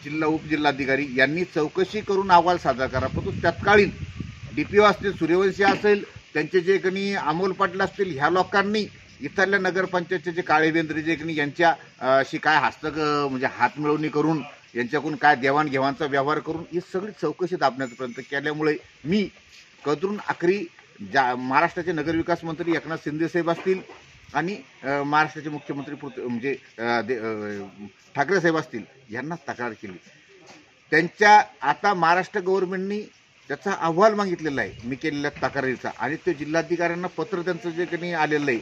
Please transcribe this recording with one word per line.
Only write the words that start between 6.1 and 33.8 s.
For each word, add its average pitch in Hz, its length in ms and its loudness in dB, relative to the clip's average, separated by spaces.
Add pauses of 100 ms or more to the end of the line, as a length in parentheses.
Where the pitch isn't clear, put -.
त्यांचे 156 260 2
जे 185 180 2
काही 190 380 -2
अमोल 170 360 0
पाटील 190 300 -2
असतील, 190 360 -2
ह्या 147 120 2
लोकांनी 196 580 2 (340)
इथल्या 190 380 2
नगरपंचायतचे 180 720 -2
जे 170 100 -4
काळेबेंद्रे 156 600 2
जे 160 140 -2
काही 156 220 -6
यांच्या, 151 380 2 (240)
अ, - 80 -2
अशी 135 300 2
काय 151 200 4
हस्तक-, 147 720 0
म्हणजे 131 180 -2 (100)
हात 123 200 4
मिळवणी 151 300 0
करून, 151 340 0 (340)
यांच्याकडून 135 400 -2
काय 147 200 6
देवाणघेवाणचा 135 720 0
व्यवहार 143 340 0
करून 160 240 -8 (100)
ही 170 60 -2 (140)
सगळी 196 180 -6 (100)
चौकशी 175 340 -4
दाबण्याचा 131 420 -2
प्रयत्न 127 240 -8
केल्यामुळे 151 560 -2 (280)
मी 190 240 0 (560)
कदरून 160 320 -2 (100)
आखरी 175 380 0 (480)
जा-, 127 220 2
महाराष्ट्राचे 151 560 0
नगरविकास 165 520 -2
मंत्री 165 280 -4
एकनाथ 156 260 -4
शिंदे 151 300 -4
साहेब 170 240 -2
असतील 185 300 -2 (520)
आणि, 165 240 -2 (260)
अ, 139 200 -2
महाराष्ट्राचे 151 460 0
मुख्यमंत्री 143 460 -8
पृथ्वी, 127 300 -10
म्हणजे, 123 300 -4 (220)
अ, 117 240 0
दे-, 117 160 -2
अ, 104 480 -6 (500)
ठाकरे 156 260 0
साहेब 160 160 2
असतील 127 260 -6 (280)
यांना 131 240 -8
तक्रार 123 360 -8
केली. 98 260 -14 (960)
त्यांच्या 196 520 8 (180)
आता 147 320 2
महाराष्ट्र 175 460 2
गव्हर्नमेंटनी 190 600 -2 (460)
त्याचा 143 320 -4
अहवाल 175 340 4